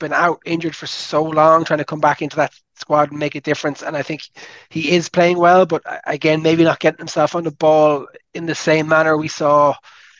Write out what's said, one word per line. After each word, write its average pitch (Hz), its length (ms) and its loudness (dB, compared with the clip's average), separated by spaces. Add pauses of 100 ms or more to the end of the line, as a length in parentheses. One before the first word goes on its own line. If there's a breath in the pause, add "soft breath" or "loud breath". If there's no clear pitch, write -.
been 151 120 -6
out 160 320 0
injured 165 300 -6
for - 140 -14
so - 340 -4
long, 160 420 4
trying 156 140 -2
to 147 60 -4
come 156 160 -10
back 147 220 0
into 147 140 -8
that 147 160 -2 (220)
squad 147 360 0
and 147 100 -12
make 147 160 -6
a 156 40 -10
difference. 147 420 -6
And 156 140 -8
I - 60 -6
think - 200 -10 (480 loud breath)
he 160 200 -4
is 175 180 0
playing 175 300 2
well, 180 280 6
but 170 200 -4
a-, - 200 -12
again, 156 360 -2
maybe 165 220 2
not 156 160 0
getting 156 180 0
himself 160 380 -2
on 170 80 -6
the 160 80 -6
ball 151 560 2 (260)
in 165 120 -10
the 156 80 -4
same 156 340 0
manner 156 280 2
we 156 120 -4
saw, 147 460 2 (460 soft breath)